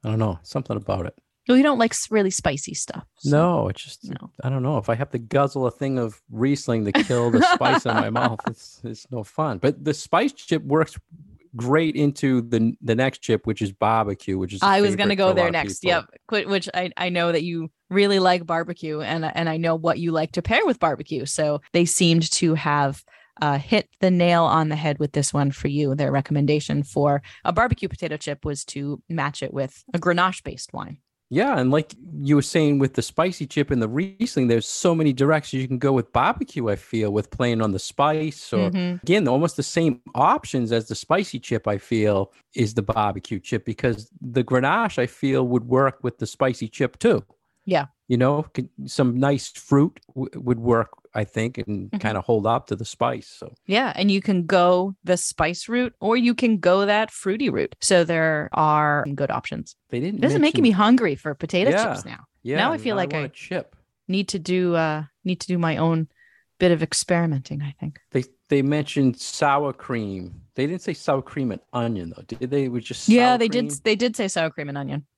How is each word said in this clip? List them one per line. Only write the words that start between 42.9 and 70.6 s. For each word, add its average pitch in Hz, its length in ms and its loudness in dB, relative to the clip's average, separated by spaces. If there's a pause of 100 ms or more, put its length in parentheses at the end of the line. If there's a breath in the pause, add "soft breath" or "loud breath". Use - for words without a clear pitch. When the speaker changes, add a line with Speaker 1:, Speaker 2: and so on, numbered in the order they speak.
Speaker 1:
chip, - 240 -6
because 113 440 -4 (120)
the 123 240 -2
Grenache, 143 560 0
I 123 80 0
feel, 131 400 0
would 120 160 0
work 127 400 2
with 120 140 -4
the 113 100 -6
spicy 127 400 -2
chip - 320 -4
too. 170 240 2 (400)
Speaker 2:
Yeah. 156 220 0 (200)
Speaker 1:
You 127 100 0
know, 143 300 2 (100)
c-, 127 120 -6 (180)
some 127 320 0
nice 139 320 0
fruit - 480 2 (160)
w-, 131 220 -8
would 123 240 -2
work, 113 300 2 (220)
I 107 120 -2
think, 113 340 -4
and 101 320 -8
Speaker 2:
Mm-hmm. 214 80 -6
Speaker 1:
kinda 110 220 -2
hold 107 260 0
up 117 220 0
to 110 80 -4
the 110 80 -10
spice. 120 420 -4
So - 260 -20 (140)
Speaker 2:
Yeah, 220 300 0
and 202 160 2
you 196 80 2
can 180 260 0
go 180 560 4
the 175 140 0
spice - 520 -4
route, 247 320 -2
or 220 160 0
you 240 160 2
can 226 260 2
go 180 280 4
that 208 240 0
fruity 220 400 -4
route. - 300 -2
So 175 240 4
there 160 480 0
are 151 600 2
good 139 200 -2
options. - 420 -8 (160)
Speaker 1:
They 120 80 -4
didn't 185 220 -4
Speaker 2:
This - 140 2
is - 40 2
making 320 220 2
Speaker 1:
mention - 20 4
Speaker 2:
me 240 80 6
hungry 208 460 4
for 151 180 -8
potato 180 360 0
Speaker 1:
Yeah. 208 240 0
Speaker 2:
chips - 100 -10
now. - 160 -16 (240)
Speaker 1:
Yeah, 139 140 -2
Speaker 2:
Now 240 120 2
I 330 40 -2
Speaker 1:
and - 100 -8
Speaker 2:
feel 226 100 -2
Speaker 1:
I 202 40 -2
Speaker 2:
like 165 140 -2
Speaker 1:
want 156 120 -4
Speaker 2:
I - 20 -8
Speaker 1:
a - 40 -10
chip. - 440 -10 (320)
Speaker 2:
need 190 220 -2
to 202 100 -6
do, 180 380 0
uh, 156 260 -2 (220)
need 180 160 -4
to - 80 -12
do 180 100 0
my 165 200 0
own 160 280 2 (540 soft breath)
bit 180 100 4
of 160 140 2
experimenting, 156 800 -2
I 143 180 -8
think. 147 180 -10 (140)
Speaker 1:
They, 127 100 -2 (260)
they 139 140 4
mentioned 143 560 0
sour 143 540 0
cream. 98 720 -8 (120)
They 139 140 -2